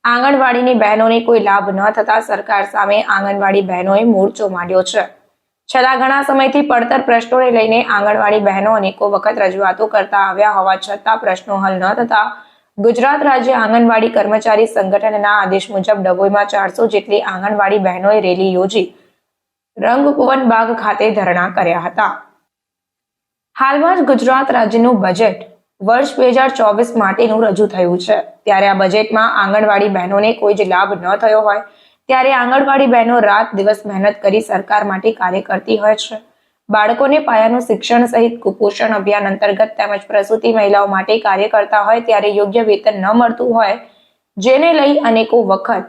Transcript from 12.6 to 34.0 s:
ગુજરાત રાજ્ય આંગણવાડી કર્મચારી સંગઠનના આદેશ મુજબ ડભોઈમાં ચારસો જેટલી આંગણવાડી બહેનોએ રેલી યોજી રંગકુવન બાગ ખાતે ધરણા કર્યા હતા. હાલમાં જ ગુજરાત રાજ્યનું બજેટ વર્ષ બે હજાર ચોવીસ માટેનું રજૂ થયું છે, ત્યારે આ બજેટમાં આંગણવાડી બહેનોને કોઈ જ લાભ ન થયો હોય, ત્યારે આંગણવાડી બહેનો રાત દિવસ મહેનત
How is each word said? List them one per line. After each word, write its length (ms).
ગુજરાત 460
રાજ્ય 300
આંગણવાડી 560
કર્મચારી 560
સંગઠનના 760
આદેશ 280
મુજબ 340
ડભોઈમાં 420
ચારસો 420
જેટલી 340
આંગણવાડી 560
બહેનોએ 440
રેલી 320
યોજી 420
રંગકુવન 680
બાગ 320
ખાતે 360
ધરણા 380
કર્યા 300
હતા. 420
હાલમાં 420
જ 40
ગુજરાત 500
રાજ્યનું 500
બજેટ 380
વર્ષ 380
બે 100
હજાર 200
ચોવીસ 480
માટેનું 460
રજૂ 240
થયું 300
છે, 220
ત્યારે 480
આ 60
બજેટમાં 680
આંગણવાડી 460
બહેનોને 440
કોઈ 200
જ 80
લાભ 320
ન 220
થયો 260
હોય, 180
ત્યારે 260
આંગણવાડી 540
બહેનો 320
રાત 360
દિવસ 300
મહેનત 360